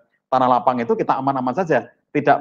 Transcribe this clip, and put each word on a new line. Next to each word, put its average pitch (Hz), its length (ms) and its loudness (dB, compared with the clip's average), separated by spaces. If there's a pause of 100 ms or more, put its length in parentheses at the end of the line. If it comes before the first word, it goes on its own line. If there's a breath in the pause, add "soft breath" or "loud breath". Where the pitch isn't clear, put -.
(300)
tanah 127 160 2
lapang 127 320 2
itu 117 160 -2
kita 135 240 -2
aman-aman 135 320 -2
saja, 143 400 -2 (240)
tidak 135 260 2